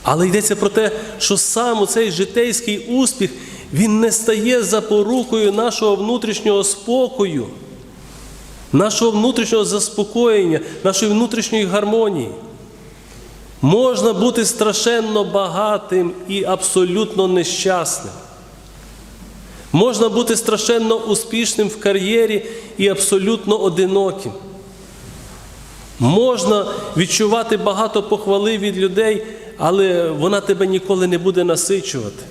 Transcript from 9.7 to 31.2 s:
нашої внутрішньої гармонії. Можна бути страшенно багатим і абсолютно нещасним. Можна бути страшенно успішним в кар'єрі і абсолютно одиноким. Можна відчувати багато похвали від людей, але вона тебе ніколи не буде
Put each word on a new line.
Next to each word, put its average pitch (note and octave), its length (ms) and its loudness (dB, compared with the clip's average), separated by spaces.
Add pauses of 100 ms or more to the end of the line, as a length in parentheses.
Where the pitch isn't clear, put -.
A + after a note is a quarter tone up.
нашої G3 280 2
внутрішньої A3 540 0
гармонії. G3+ 640 0 (1300)
Можна A3+ 520 4
бути A3+ 320 2
страшенно G#3+ 760 0
багатим F#3 880 0 (160)
і F#3+ 160 -2
абсолютно F#3 840 0
нещасним. F3+ 880 0 (1600)
Можна A3 380 2
бути A#3 260 0
страшенно A3+ 600 0
успішним A3 720 -2
в G#3 120 -8
кар'єрі G#3 680 2 (320)
і G3 100 4
абсолютно G3+ 680 2
одиноким. F#3+ 760 0 (1700)
Можна G3+ 680 2 (320)
відчувати G#3+ 600 2
багато G#3 460 0
похвали G#3 540 0
від F#3+ 200 -2
людей, G3 480 0 (340)
але F3 500 2
вона E3+ 320 0
тебе G3 260 0
ніколи F#3 400 2
не F3 100 2
буде F3+ 260 2